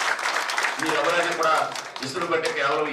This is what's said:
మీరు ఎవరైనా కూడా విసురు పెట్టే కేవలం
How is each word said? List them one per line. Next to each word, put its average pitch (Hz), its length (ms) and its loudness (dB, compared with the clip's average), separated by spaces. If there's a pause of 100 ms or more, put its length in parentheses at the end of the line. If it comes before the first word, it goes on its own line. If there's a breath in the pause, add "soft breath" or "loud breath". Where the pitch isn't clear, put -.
(840)
మీరు 156 120 2
ఎవరైనా 165 420 2
కూడా - 360 2 (300)
విసురు 175 240 -4
పెట్టే 160 260 0
కేవలం 151 400 0